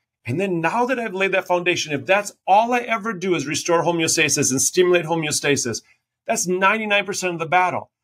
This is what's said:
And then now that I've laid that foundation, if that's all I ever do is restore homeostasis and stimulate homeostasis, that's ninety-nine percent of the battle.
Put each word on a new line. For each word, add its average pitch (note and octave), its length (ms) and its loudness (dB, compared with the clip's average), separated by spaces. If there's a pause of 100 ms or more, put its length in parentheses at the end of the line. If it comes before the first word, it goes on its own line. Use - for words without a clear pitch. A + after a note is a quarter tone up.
(260)
And C3+ 140 -2
then F#3+ 200 0
now F3 260 0
that B3 140 -2
I've A3+ 140 -6
laid F#3+ 180 0
that F#3 160 -2
foundation, F3 460 0
if C3 120 -6
that's G3+ 280 0 (120)
all A3 280 4
I B3 60 2
ever A3+ 340 -4
do F3+ 220 -2
is C#3+ 120 -4
restore E3 360 0
homeostasis D#3 680 2
and C3+ 100 0
stimulate F3+ 440 2
homeostasis, D3 760 -2 (440)
that's A3+ 220 -2
ninety-nine G3+ 580 2
percent F#3 280 -4
of E3+ 60 -6
the E3 60 -4
battle. E3 460 0 (120)